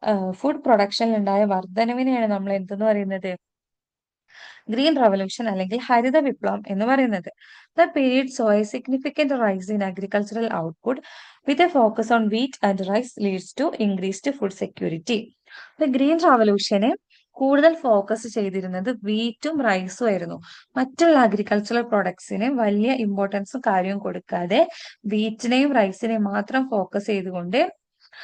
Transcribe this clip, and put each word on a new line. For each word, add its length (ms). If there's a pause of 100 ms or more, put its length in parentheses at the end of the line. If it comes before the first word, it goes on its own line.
ആ, 260
ഫുഡ് 260
പ്രൊഡക്ഷനിൽ 600
ഉണ്ടായ 280
വർധനവിനെയാണ് 800
നമ്മൾ 260
എന്തെന്ന് 320
പറയുന്നത്? 520 (1300)
ഗ്രീൻ 280
റവല്യൂഷൻ 520
അല്ലെങ്കിൽ 300
ഹരിത 380
വിപ്ലവം 520
എന്ന് 180
പറയുന്നത്. 460 (480)
The 120
period 340
saw 360
a 40 (100)
significant 640
rise 340
in 160
agricultural 560
output 540 (460)
with 120
a 120
focus 440
on 120
wheat 420
and 180
rice 380
leads 360
to 200
increased 560
food 140 (120)
security. 600 (480)
അപ്പൊ 120
ഗ്രീൻ 400
റവല്യൂഷന് 720 (340)
കൂടുതൽ 440
ഫോക്കസ് 540
ചെയ്തിരുന്നത് 760
വീറ്റും 580
റൈസും 440
ആയിരുന്നു. 340 (360)
മറ്റുള്ള 420
അഗ്രികൾച്ചറൽ 640
പ്രൊഡക്ട്സിന് 640
വലിയ 480
ഇമ്പോർട്ടൻസും 680
കാര്യവും 380
കൊടുക്കാതെ 720 (380)
വീറ്റിനെയും 680
റൈസിനെയും 500
മാത്രം 460
ഫോക്കസ് 360
ചെയ്തുകൊണ്ട് 680 (500)